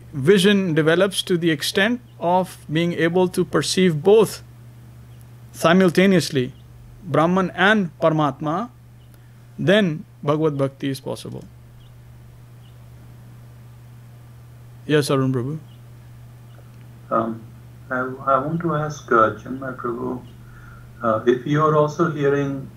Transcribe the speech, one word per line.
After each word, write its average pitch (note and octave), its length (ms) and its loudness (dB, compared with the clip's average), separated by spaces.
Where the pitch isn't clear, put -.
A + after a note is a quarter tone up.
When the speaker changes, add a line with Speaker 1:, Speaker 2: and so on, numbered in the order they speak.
Speaker 1:
vision F#3+ 600 2
develops E3 500 0
to F#3 140 -2
the E3+ 120 0
extent G3+ 520 -2
of F3+ 520 -2
being E3+ 220 0
able E3+ 360 2
to F3+ 160 -2
perceive D#3+ 580 0
both G#3 400 4
simultaneously, F3 1000 2
Brahman E3+ 480 0
and G3 380 2
Paramatma, D#3 680 0
then E3+ 480 0
Bhagavad D3+ 360 0
Bhakti C#3 320 -4
is C3 100 -6
possible. A#2+ 440 -12
Yes, D3 240 2
Arun C3+ 240 0
Prabhu. C3 260 -6
Speaker 2:
Um, A2+ 320 -2
I, B2+ 100 -4
I C3 400 -2
want E3 220 -4
to D#3+ 140 -2
ask, D3+ 360 -8
uh, A2 280 4
Chinmay C3 380 -10
Prabhu, B2 440 -8
uh, A2 240 -2
if B2 220 2
you D3 160 0
are D#3 120 2
also D3+ 360 2
hearing C#3+ 640 -2